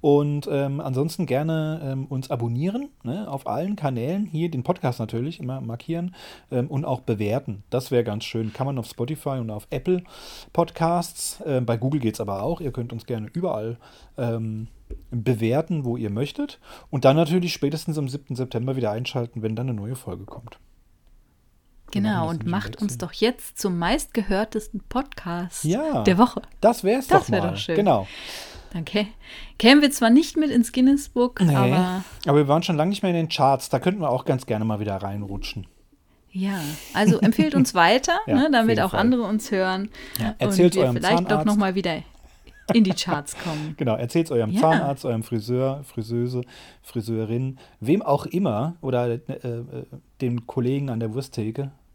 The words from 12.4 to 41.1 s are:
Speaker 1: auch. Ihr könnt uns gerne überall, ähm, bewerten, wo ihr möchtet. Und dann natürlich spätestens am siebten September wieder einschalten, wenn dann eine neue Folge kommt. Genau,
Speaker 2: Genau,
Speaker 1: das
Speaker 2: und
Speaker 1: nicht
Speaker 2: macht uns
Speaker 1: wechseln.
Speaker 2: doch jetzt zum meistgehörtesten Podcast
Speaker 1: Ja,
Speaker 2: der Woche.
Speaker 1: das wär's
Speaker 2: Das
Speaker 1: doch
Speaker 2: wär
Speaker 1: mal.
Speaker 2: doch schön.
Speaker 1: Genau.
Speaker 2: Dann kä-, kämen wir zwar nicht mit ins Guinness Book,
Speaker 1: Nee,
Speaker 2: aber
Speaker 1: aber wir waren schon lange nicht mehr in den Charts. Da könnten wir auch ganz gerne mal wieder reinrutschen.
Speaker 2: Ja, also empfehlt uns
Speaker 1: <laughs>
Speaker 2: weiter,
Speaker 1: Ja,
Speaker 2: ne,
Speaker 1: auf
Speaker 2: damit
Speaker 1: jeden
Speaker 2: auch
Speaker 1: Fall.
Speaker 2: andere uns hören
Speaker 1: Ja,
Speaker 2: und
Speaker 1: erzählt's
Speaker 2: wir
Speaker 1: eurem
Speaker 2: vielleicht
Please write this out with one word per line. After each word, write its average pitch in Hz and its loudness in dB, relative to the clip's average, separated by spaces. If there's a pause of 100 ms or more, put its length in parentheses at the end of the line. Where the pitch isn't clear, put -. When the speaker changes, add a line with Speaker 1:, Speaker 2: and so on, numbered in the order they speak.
Speaker 1:
auch. 160 -4
Ihr 139 -4
könnt 120 -6
uns 113 -10
gerne 110 -6
überall, 120 -4 (400)
ähm, 113 -4 (420)
bewerten, 123 0
wo 120 -2
ihr 110 -4
möchtet. 143 -6 (320)
Und 131 0
dann 135 10
natürlich 170 2
spätestens 151 -2
am 143 -2
siebten 131 -8
September 127 -2
wieder 117 0
einschalten, 117 -4
wenn 110 -2
dann 123 -4
eine 123 -2
neue 117 -6
Folge 95 -10
kommt. - -18 (1300)
Genau, 202 0
Speaker 2:
Genau, 190 0
Speaker 1:
das 160 -2
Speaker 2:
und 165 -4
Speaker 1:
nicht 170 -2
Speaker 2:
macht 196 -4
uns - -8 (120)
Speaker 1:
wechseln. 120 -8
Speaker 2:
doch 175 -8
jetzt - -2
zum 180 -2
meistgehörtesten 214 -2
Podcast 180 -6
Speaker 1:
Ja, 208 0
Speaker 2:
der 185 6
Woche. 240 4 (200)
Speaker 1:
das 226 6
wär's 240 2
Speaker 2:
Das 370 8
Speaker 1:
doch - -2
Speaker 2:
wär 190 2
Speaker 1:
mal. 175 0
Speaker 2:
doch 120 -6
schön. 160 -4
Speaker 1:
Genau. 139 4 (680)
Speaker 2:
Dann 165 -6
kä-, 208 -2 (500)
kämen 269 8
wir 285 4
zwar 233 2
nicht 311 6
mit 302 2
ins 233 2
Guinness 277 4
Book, 247 0
Speaker 1:
Nee, 160 6
Speaker 2:
aber 180 2 (240)
Speaker 1:
aber 143 6
wir 147 4
waren 156 4
schon 175 0
lange 160 2
nicht 202 -2
mehr 190 0
in 170 0
den 160 -2
Charts. 135 2
Da 135 0
könnten 185 0
wir 147 0
auch 127 -2
ganz 147 0
gerne 107 0
mal 107 0
wieder 104 -2
reinrutschen. 101 -8 (640)
Speaker 2:
Ja, 190 -4 (340)
also 185 4
empfehlt 285 4
uns 269 4
Speaker 1:
<laughs> - -
Speaker 2:
weiter, 233 4
Speaker 1:
Ja, 285 2
Speaker 2:
ne, 269 4
Speaker 1:
auf 302 4
Speaker 2:
damit 226 4
Speaker 1:
jeden 202 2
Speaker 2:
auch 175 0
Speaker 1:
Fall. - -2
Speaker 2:
andere 240 4
uns 208 -2
hören 190 0 (300)
Speaker 1:
Ja, 220 0
Speaker 2:
und - -6
Speaker 1:
erzählt's 180 4
Speaker 2:
wir 180 4
Speaker 1:
eurem 123 2
Speaker 2:
vielleicht 117 2